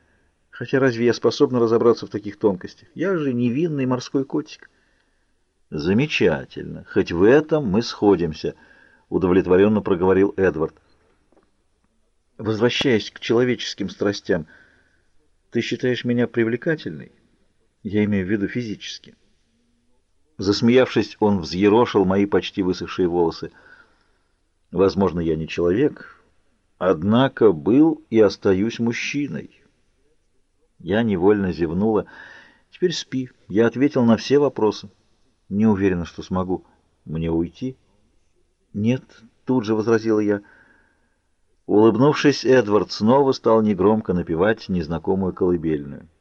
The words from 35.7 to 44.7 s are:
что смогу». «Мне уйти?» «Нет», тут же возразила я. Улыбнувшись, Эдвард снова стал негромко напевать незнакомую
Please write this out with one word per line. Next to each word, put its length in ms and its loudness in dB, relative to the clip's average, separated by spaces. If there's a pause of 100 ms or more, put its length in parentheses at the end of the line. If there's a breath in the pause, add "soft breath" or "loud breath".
что 180 -14
смогу». 420 -4 (400 soft breath)
«Мне 240 -6
уйти?» 480 -4 (960)
«Нет», 300 -2 (420)
тут 200 0
же 100 0
возразила 440 0
я. 220 0 (1200 soft breath)
Улыбнувшись, 800 4
Эдвард 480 2
снова 400 2
стал 300 2
негромко 520 2
напевать 540 -2
незнакомую 640 -4